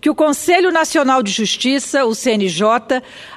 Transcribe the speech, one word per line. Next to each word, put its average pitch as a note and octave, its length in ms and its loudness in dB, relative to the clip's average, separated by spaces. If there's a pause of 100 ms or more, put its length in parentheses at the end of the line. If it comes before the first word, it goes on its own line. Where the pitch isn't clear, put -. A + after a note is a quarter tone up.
que D4+ 100 0
o D4+ 40 2
Conselho F4 580 2
Nacional D4 500 2
de G3+ 80 -4
Justiça, C4 760 -2
o A3+ 120 0
C A#3+ 160 0
N G3+ 160 0
J, A3+ 520 0 (360)